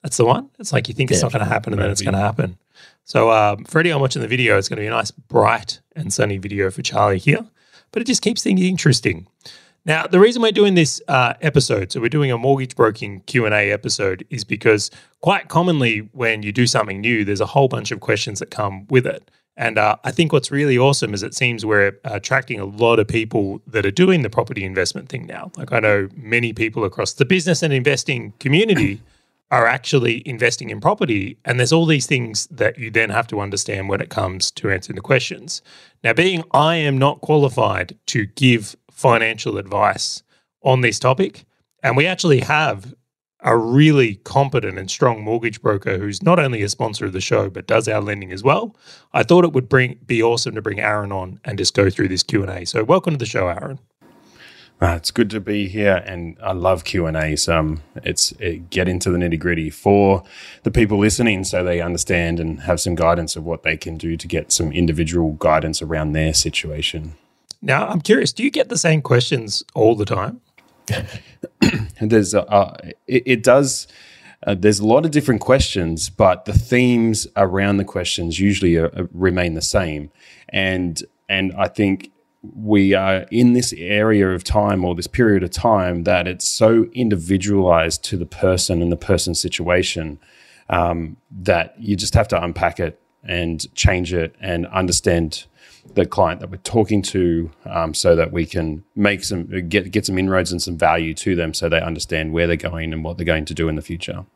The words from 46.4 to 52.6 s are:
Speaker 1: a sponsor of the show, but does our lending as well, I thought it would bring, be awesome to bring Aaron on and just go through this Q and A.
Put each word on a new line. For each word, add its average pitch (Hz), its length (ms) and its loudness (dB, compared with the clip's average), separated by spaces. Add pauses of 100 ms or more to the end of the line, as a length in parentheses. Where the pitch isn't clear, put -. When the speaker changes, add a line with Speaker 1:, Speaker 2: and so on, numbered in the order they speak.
Speaker 1:
a 101 80 -2
sponsor 110 340 -6
of 95 80 -4
the 95 80 -4
show, 98 300 0
but 98 160 -14
does 113 220 2
our 107 120 0
lending 101 320 -8
as 95 100 -12
well, 190 320 0 (380)
I 117 100 0
thought 175 220 6
it 160 80 0
would 127 160 0
bring, 127 380 2
be 117 160 0
awesome 113 320 0
to 107 80 -6
bring 104 180 -6
Aaron 104 320 -2
on 95 320 -10
and 98 140 -8
just 95 160 -2
go 98 160 4
through 98 180 0
this 92 140 -2
Q 107 200 0
and 90 80 -6
A. 90 140 -8